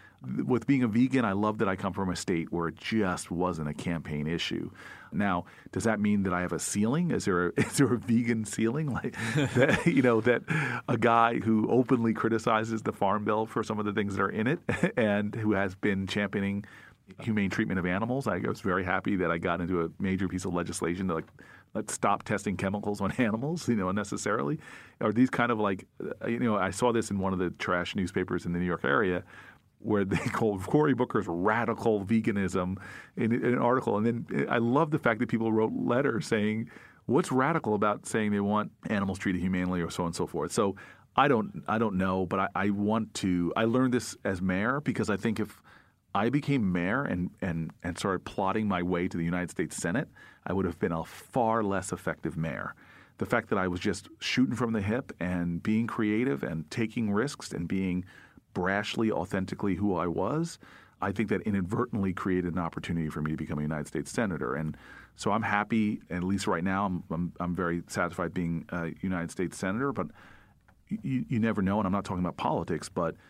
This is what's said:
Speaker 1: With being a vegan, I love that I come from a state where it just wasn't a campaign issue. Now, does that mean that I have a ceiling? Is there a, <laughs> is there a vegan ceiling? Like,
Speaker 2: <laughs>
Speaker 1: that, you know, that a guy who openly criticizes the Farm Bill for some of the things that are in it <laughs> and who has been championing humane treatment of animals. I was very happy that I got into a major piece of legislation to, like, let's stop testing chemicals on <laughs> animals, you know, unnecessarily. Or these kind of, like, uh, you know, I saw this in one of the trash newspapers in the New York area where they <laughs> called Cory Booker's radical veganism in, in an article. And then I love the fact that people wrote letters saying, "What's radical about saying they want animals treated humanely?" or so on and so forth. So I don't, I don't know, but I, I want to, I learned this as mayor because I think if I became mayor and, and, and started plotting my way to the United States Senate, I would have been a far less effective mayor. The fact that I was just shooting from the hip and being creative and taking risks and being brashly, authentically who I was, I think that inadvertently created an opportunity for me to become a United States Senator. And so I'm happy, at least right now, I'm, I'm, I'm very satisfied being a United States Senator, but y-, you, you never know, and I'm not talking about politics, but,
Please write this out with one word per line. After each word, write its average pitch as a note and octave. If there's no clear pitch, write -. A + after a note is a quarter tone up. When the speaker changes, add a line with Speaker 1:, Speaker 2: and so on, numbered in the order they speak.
Speaker 1:
With A#2+
being C3+
a B2
vegan, B2
I G2
love G#2+
that G#2
I F#2+
come F#2
from F#2+
a F2
state E2+
where E2+
it D#2+
just F#2+
wasn't E2
a D2
campaign D2+
issue. E2
Now, F#2+
does G2
that A2
mean G#2
that F2+
I F2+
have F2
a E2
ceiling? C3
Is G#2
there F2+
a, -
<laughs> -
is -
there B2
a A2+
vegan A2+
ceiling? B2
Like, -
Speaker 2:
<laughs> A2+
Speaker 1:
that, C#3
you E3+
know, A#2
that A#2+
a B2
guy A#2
who A2
openly A#2
criticizes A2+
the A2
Farm G#2
Bill A2
for A2+
some G#2+
of G#2
the G#2
things G2+
that G2
are F#2+
in G#2+
it E3
<laughs> -
and G#2
who G#2+
has G2
been F#2+
championing G2+
humane G#2
treatment F#2+
of F2
animals. A2+
I F#2
was A2
very F#2+
happy F#2+
that F2
I E2+
got F2
into E2+
a E2
major F#2+
piece F#2
of F2+
legislation F2
to, E2+
like, E2
let's -
stop G2+
testing G2+
chemicals G2+
on F#2+
<laughs> -
animals, B2+
you A#2
know, F#2
unnecessarily. A2
Or G#2+
these B2+
kind A#2+
of, A2
like, G2+
uh, -
you A#2
know, A2
I F#2
saw A#2+
this A2+
in G2+
one F#2+
of F2+
the F2
trash F2
newspapers F#2
in E2+
the F2
New F2+
York F2
area G#2+
where G#2
they F#2+
<laughs> G#2+
called G2+
Cory D3
Booker's A#2
radical G#2+
veganism G2
in, A2+
in -
an B2
article. A#2+
And G#2+
then A#2
I B2
love B2+
the D3
fact A2+
that B2
people A2+
wrote A2
letters B2
saying, G#2+
"What's C3
radical C3
about G#2
saying G#2+
they G2+
want G#2
animals G2
treated F2+
humanely?" F2+
or E2
so -
on F2
and E2
so F2
forth. D#2+
So G2+
I C3+
don't, A2+
I A2
don't A2
know, F#2
but F#2+
I, F#2+
I G2
want G#2
to, F2+
I A2+
learned B2
this -
as F#2+
mayor G#2
because G#2+
I G2+
think G#2+
if G2+
I G#2+
became C3
mayor F#2
and, F2+
and, E2
and F2
started F#2+
plotting G#2
my F2+
way F2+
to F#2
the E2+
United F2
States -
Senate, F#2+
I F2+
would F#2+
have E2+
been E2+
a E2
far -
less G2
effective D#2+
mayor. C#2+
The F#2+
fact A#2
that G#2
I F#2
was F2
just -
shooting B2+
from A#2
the G#2+
hip G#2+
and F2
being A2
creative A#2
and D#2+
taking A2+
risks A#2
and F2
being F#2
brashly, G#2
authentically F#2+
who G2
I E2+
was, A#2
I G2
think G2+
that F#2+
inadvertently G2
created F2+
an F2+
opportunity E2
for D2+
me D2+
to D#2
become D#2
a -
United D2+
States D2+
Senator. D#2
And D#2
so -
I'm G#2+
happy, G#2
at F2
least G2
right F2+
now, G2
I'm, F2+
I'm, E2+
I'm F2
very E2+
satisfied F2
being E2+
a E2
United F2
States F2
Senator, A#2
but E2+
y-, A3
you, B2+
you A#2+
never G#2+
know, G2
and G#2
I'm F#2
not G2
talking F2+
about E2+
politics, G2
but, E2